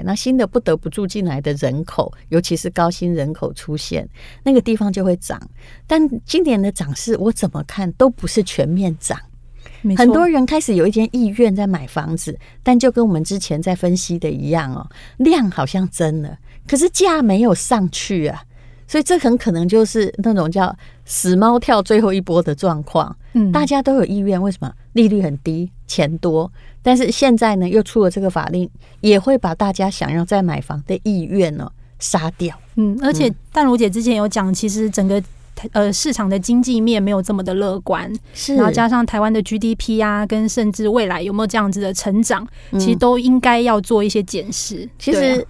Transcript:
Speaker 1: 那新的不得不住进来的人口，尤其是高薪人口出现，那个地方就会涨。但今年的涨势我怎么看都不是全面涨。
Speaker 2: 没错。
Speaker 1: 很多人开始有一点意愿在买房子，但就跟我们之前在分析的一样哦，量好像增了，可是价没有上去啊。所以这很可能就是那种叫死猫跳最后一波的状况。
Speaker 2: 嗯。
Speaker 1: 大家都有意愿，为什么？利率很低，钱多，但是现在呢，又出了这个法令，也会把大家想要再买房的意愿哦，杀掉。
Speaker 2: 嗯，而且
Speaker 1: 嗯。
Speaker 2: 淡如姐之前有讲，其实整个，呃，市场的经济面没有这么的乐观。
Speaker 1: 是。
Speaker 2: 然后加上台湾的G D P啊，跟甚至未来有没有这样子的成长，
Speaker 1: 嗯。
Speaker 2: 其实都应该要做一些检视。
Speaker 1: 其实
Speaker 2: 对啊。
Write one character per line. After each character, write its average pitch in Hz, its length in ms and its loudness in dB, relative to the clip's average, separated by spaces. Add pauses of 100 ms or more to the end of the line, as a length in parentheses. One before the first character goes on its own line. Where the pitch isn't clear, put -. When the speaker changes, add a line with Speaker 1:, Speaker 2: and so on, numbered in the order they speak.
Speaker 1:
那 185 80 -2
新 254 240 0
的 240 80 2
不 233 140 -4
得 160 180 0
不 160 100 -8
住 196 200 -6
进 196 180 -6
来 143 160 -4
的 147 120 -4
人 143 300 -4
口， - 300 -6 (160)
尤 160 100 2
其 175 160 -2
是 165 140 -6
高 175 220 0
薪 175 200 -4
人 156 220 -2
口 143 200 -6
出 151 220 -10
现， 151 320 -6 (360)
那 269 100 2
个 247 80 6
地 233 140 -2
方 202 180 -2
就 190 100 -4
会 180 120 2
涨。 - 260 -10 (460)
但 311 120 2 (240)
今 339 200 0
年 240 180 2
的 202 100 0
涨 143 240 -6
势 226 220 -4
我 208 140 0
怎 - 200 -2
么 151 120 -8
看 185 300 -6
都 254 140 4
不 240 200 -2
是 - 160 0
全 - 260 -2
面 175 300 0
涨。 - 180 -6 (640)
Speaker 2:
没 196 140 0
错。 190 40 -2
Speaker 1:
很 240 140 8
多 339 140 4
人 285 180 2
开 311 160 0
始 220 140 0
有 170 100 4
一 208 60 2
点 220 200 0
意 226 260 0
愿 226 160 4
在 202 120 -2
买 175 220 -4
房 160 280 -6
子， 156 220 -8 (240)
但 254 160 4
就 254 140 4
跟 233 140 2
我 214 60 2
们 160 120 0
之 196 160 -4
前 156 200 -4
在 180 160 -2
分 180 220 0
析 170 220 -6
的 160 100 -4
一 143 220 -4
样 160 240 -2
哦， - 120 -12 (300)
量 269 320 4
好 151 160 -2
像 185 240 -2
增 156 320 -2
了， 147 160 -10 (300)
可 277 100 0
是 320 140 4
价 330 320 2
没 202 180 4
有 226 140 4
上 196 340 0
去 165 380 -4
啊。 143 160 -8 (480)
所 302 80 2
以 302 40 0
这 359 160 2
很 247 180 2
可 233 140 -2
能 170 180 0
就 220 160 4
是 208 320 0
那 220 160 0
种 170 160 0
叫 180 260 0 (300)
死 - 300 0
猫 226 240 4
跳 240 200 2
最 214 220 4
后 208 100 2
一 196 80 0
波 175 220 0
的 156 140 -2
状 160 260 -2
况。 - 340 -2 (180)
Speaker 2:
嗯。 208 180 2
Speaker 1:
大 196 120 2
家 277 200 0
都 269 140 2
有 226 60 4
意 196 140 -2
愿， 196 240 0
为 196 100 0
什 180 100 -6
么？ 131 120 -8 (200)
利 226 140 6
率 208 140 2
很 147 220 -2
低， 170 260 -4 (160)
钱 160 320 0
多， 160 340 0 (300)
但 254 160 4
是 247 140 2
现 247 260 4
在 220 200 2
呢， 180 120 0
又 208 140 4
出 220 200 2
了 185 60 4
这 190 100 -6
个 196 80 0
法 160 200 -2
令， 175 200 -4 (340)
也 208 180 6
会 262 180 2
把 175 160 -2
大 202 180 -2
家 190 200 -2
想 147 200 -6
要 170 140 -2
再 196 160 2
买 156 180 -2
房 143 280 -8
的 190 160 -4
意 196 180 -2
愿 165 400 -2
哦， - 100 -12 (280)
杀 165 320 -4
掉。 - 280 -8 (180)
Speaker 2:
嗯， 214 260 0
而 277 100 2
且 269 160 2
Speaker 1:
嗯。 208 60 -6 (180)
Speaker 2:
淡 311 100 2
如 247 140 4
姐 226 100 2
之 202 140 -2
前 226 140 2
有 208 120 0
讲， 196 240 -2
其 202 160 -2
实 214 220 -2
整 196 180 0
个， 196 140 0 (520)
呃， 208 200 2
市 294 180 -2
场 220 160 -2
的 196 120 0
经 233 200 2
济 240 220 2
面 226 180 2
没 202 120 0
有 196 100 0
这 190 100 -4
么 196 120 -2
的 185 100 -4
乐 196 280 -2
观。 185 300 -4 (220)
Speaker 1:
是。 - 220 -4
Speaker 2:
然 247 100 4
后 185 60 2
加 233 180 2
上 240 160 2
台 220 140 -4
湾 214 120 2
的 220 120 2
G 214 160 -4
D 226 160 0
P 220 240 -2
啊， 208 260 0
跟 220 240 0
甚 214 220 0
至 214 180 -2
未 226 160 2
来 180 160 -2
有 196 100 -6
没 208 120 -2
有 - 20 0
这 220 140 0
样 202 120 0
子 196 80 -4
的 196 140 -4
成 202 300 0
长， - 240 -2 (240)
Speaker 1:
嗯。 190 80 -2
Speaker 2:
其 190 100 2
实 233 60 4
都 247 240 4
应 254 200 4
该 240 220 2
要 226 180 2
做 208 240 2
一 208 60 0
些 202 140 0
检 185 280 -8
视。 202 460 -8
Speaker 1:
其 - 140 -2
实 294 80 2
Speaker 2:
对 262 200 2
啊。 - 100 -6